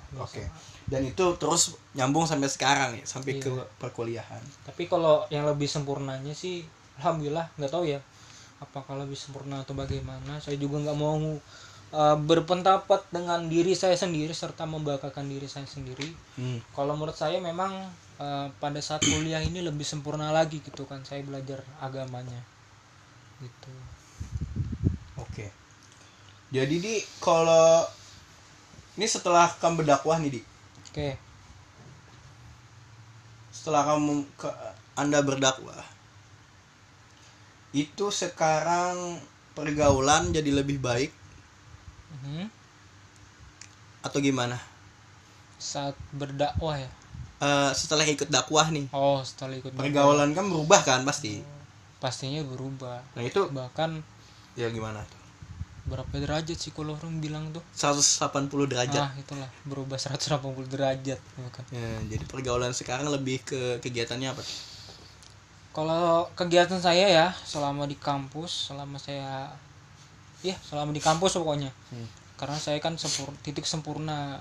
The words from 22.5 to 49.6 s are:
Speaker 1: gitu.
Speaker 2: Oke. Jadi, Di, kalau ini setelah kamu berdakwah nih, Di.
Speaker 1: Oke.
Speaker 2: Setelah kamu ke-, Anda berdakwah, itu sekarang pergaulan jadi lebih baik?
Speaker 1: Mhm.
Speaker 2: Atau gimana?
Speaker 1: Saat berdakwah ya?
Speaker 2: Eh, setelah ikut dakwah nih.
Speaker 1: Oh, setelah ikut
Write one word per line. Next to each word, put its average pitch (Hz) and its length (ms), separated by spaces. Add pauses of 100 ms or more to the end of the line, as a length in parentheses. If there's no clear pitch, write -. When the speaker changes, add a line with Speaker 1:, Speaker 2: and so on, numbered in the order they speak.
Speaker 1:
gitu. 131 340 (1400)
Speaker 2:
Oke. 113 320 (1040)
Jadi, 139 280
Di, 214 160 (240)
kalau 165 720 (1040)
ini 202 120
setelah 170 440
kamu 170 300
berdakwah 151 380
nih, 147 120
Di. 117 120 (440)
Speaker 1:
Oke. 143 320 (2250)
Speaker 2:
Setelah 151 340
kamu 147 280 (220)
ke-, - 200 (400)
Anda 147 260
berdakwah, 135 640 (1900)
itu 147 360
sekarang 175 1120 (340)
pergaulan 147 800
jadi 151 220
lebih 139 260
baik? 127 320 (1080)
Speaker 1:
Mhm. 143 300 (1500)
Speaker 2:
Atau 143 200
gimana? 127 380 (960)
Speaker 1:
Saat 143 420 (120)
berdakwah 143 640
ya? 131 140 (500)
Speaker 2:
Eh, 143 320
setelah 151 320
ikut 147 240
dakwah 151 420
nih. 143 200
Speaker 1:
Oh, 139 300
setelah 131 380
ikut 131 120